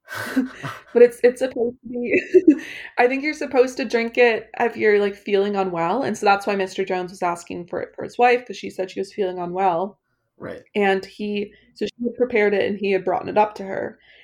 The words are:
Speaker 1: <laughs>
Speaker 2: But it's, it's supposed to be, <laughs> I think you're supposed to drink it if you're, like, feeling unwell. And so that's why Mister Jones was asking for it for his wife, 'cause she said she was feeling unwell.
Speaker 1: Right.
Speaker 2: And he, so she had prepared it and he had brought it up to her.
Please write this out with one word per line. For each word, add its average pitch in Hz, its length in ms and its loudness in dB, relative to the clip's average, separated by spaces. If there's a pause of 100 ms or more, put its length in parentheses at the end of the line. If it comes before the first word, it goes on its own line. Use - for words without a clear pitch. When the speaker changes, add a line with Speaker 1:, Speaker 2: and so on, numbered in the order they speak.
Speaker 1:
<laughs> - 360 -4 (500)
Speaker 2:
But 240 80 6
it's, 240 220 6
it's 247 160 2
supposed 247 420 -4
to 226 80 -16
be, 240 320 -2 (360)
<laughs> - 60 -12 (360)
I 247 80 6
think 269 160 -2
you're 302 100 -2
supposed 262 440 2
to 269 80 -2
drink 233 340 -2
it 226 400 4
if 226 180 0
you're, 214 220 4
like, 202 160 0
feeling 202 400 0
unwell. 185 480 0
And 214 120 -4
so - 100 -8
that's 202 200 4
why 208 100 0
Mister 190 300 -2
Jones 180 260 -4
was 190 120 -10
asking 175 440 -6
for - 140 -6
it - 140 -10
for - 80 -10
his 202 160 -12
wife, 247 260 4
'cause 196 120 -14
she 190 120 -12
said 190 220 -8
she - 80 -10
was 190 140 -8
feeling 185 260 -4
unwell. 180 580 -2 (400)
Speaker 1:
Right. - 240 -14 (140)
Speaker 2:
And 190 300 2
he, 208 460 -8 (220)
so - 140 -6
she 240 180 -10
had 226 100 -4
prepared 214 380 2
it 196 160 0
and 202 80 -4
he 196 140 -2
had 190 140 0
brought - 220 -2
it - 120 -4
up 214 160 2
to 196 80 -12
her. - 340 -8 (260)